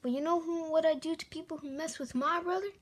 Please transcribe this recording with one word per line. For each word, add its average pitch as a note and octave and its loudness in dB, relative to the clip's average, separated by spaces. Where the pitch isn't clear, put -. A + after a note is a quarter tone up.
Well, B3 2
you C4+ 2
know E4 4
who, E4 -2
what D#4+ 4
I D#4+ 6
do D#4 0
to D#4+ -10
people D#4+ -8
who D4 -10
mess D4+ -6
with C4 -6
my D4+ 2
brother? F#4 0